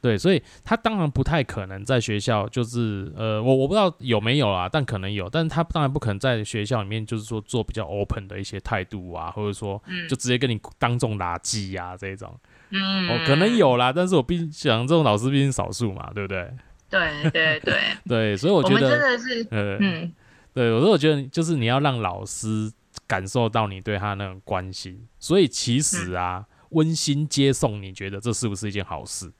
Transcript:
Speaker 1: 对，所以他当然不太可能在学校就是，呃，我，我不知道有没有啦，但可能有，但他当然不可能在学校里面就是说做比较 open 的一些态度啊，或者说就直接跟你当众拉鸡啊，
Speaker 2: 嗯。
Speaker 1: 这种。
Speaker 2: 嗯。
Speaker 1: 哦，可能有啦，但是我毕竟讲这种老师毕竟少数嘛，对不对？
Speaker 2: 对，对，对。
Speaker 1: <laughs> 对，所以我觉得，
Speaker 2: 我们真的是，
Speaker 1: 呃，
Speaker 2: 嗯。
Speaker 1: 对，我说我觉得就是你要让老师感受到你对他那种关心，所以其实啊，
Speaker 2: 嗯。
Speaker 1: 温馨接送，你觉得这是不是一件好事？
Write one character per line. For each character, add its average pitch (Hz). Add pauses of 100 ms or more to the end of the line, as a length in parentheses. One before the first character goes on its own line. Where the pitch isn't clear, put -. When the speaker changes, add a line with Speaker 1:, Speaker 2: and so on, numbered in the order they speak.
Speaker 1:
对， 113
所 185
以 156 (200)
他 -
当 220
然 156
不 135
太 151
可 101
能 95
在 131
学 107
校 104
就 127
是， 110
呃， 110
我， 131
我 135
不 147
知 208
道 190
有 117
没 117
有 110
啦， 90
但 151
可 113
能 95
有， 98
但 160
他 160
当 160
然 135
不 143
可 117
能 98
在 117
学 104
校 110
里 98
面 110
就 113
是 104
说 110
做 110
比 -
较 107
open 98
的 98
一 98
些 98
态 98
度 90
啊， 85
或 104
者 101
说 101 (260)
就 139
直 123
接 123
跟 127
你 110 (180)
当 120
众 110
拉 87
鸡 98
啊， 90
Speaker 2:
嗯。 92
Speaker 1:
这 98
种。 98 (320)
Speaker 2:
嗯。 190
Speaker 1:
哦， 165
可 143
能 214
有 135
啦， 123
但 175
是 185
我 147
毕 175
竟 165
讲 123
这 151
种 165
老 110
师 120
毕 139
竟 139
少 95
数 104
嘛， -
对 101
不 95
对？ 95 (400)
Speaker 2:
对， 156
对， 160
对。 147 (120)
Speaker 1:
<laughs> -
对， 110
所 120
以 202
我 196
觉 -
得， -
Speaker 2:
我 220
们 -
真 -
的 254
是， 233
Speaker 1:
呃， 101
Speaker 2:
嗯。 170 (400)
Speaker 1:
对， 120
我 113
说 180
我 196
觉 156
得 143
就 139
是 165
你 120
要 123
让 135
老 95
师 107 (360)
感 95
受 117
到 110
你 95
对 104
他 101
那 98
种 95
关 95
心， 95 (100)
所 185
以 156
其 120
实 90
啊， 90
Speaker 2:
嗯。 - (160)
Speaker 1:
温 160
馨 147
接 139
送， 107
你 95
觉 98
得 98
这 113
是 117
不 101
是 107
一 104
件 98
好 76
事？ -